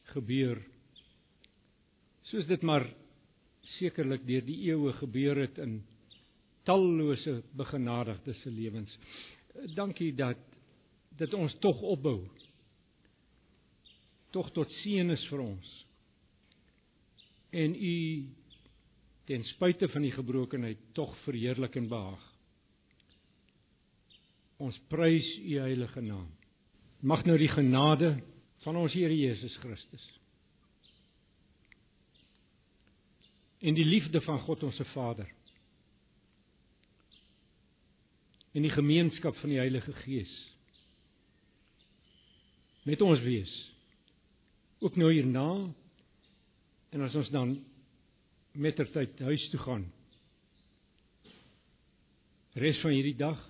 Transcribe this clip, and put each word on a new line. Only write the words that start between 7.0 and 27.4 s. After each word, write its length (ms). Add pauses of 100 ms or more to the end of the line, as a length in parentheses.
begenadigdes 840
se 100
lewens. 400 (840)
Dankie 380
dat 260 (720)
dit 220
ons 260
tog 220
opbou, 380 (2250)
tog 200
tot 180
seën 400
is 180
vir 140
ons. 260 (1800)
En 220
U, 220 (1300)
ten 200
spyte 420
van 140
die 100
gebrokenheid, 680 (120)
tog 300
verheerlik 560
en 100
behaag. 360 (2250)
Ons 180 (140)
prys 360 (120)
U 240
heilige 400
naam. 240 (720)
Mag 240
nou 140
die 120